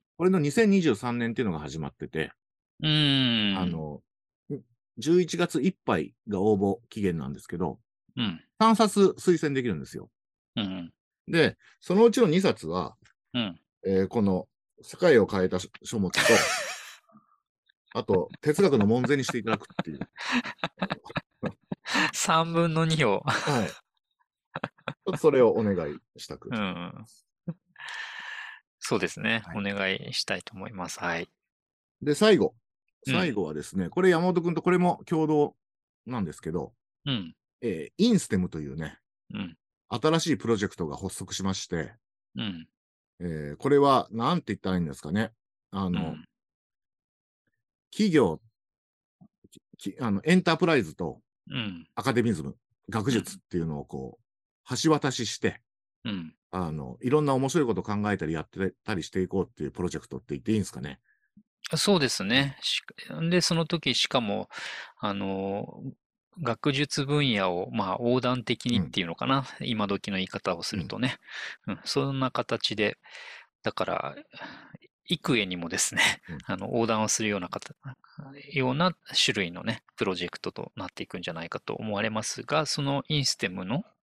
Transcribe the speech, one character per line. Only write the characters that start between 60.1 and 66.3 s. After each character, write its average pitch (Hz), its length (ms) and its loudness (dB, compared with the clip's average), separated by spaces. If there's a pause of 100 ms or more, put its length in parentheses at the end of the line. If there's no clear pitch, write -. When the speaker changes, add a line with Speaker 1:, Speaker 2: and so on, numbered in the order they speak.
Speaker 1:
っ - 20 -12
て - 100 -18
言 71 100 -6
っ - 20 -12
て 104 100 -2
い 110 40 2
い - 20 2
ん 101 40 2
で 87 40 -4
す - 80 -12
か - 80 -14
ね。 69 180 -12 (720)
Speaker 2:
あ、 160 60 -2
そ 196 200 4
う - 20 2
で 131 100 2
す - 140 -4
ね。 135 340 0 (520)
Speaker 1:
う - 60 -12
ん。 160 60 -8
Speaker 2:
し-、 165 60 -2
ん - 20 0
で、 175 120 4
そ 170 140 0
の 165 100 0
時 151 300 -2
し - 120 0
か 127 140 2
も、 101 280 -4 (500)
あ 104 140 -4
の、 98 680 -6 (580)